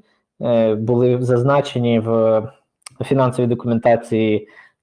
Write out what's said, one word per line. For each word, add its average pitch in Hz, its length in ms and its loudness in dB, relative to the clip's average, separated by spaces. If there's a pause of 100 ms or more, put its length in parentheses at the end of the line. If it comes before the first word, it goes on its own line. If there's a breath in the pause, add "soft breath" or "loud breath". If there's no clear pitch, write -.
(420 soft breath)
е, 113 320 2
були 123 480 0
зазначені 123 800 0
в 110 420 0 (600 soft breath)
фінансовій 127 420 0
документації 113 1040 0 (340 loud breath)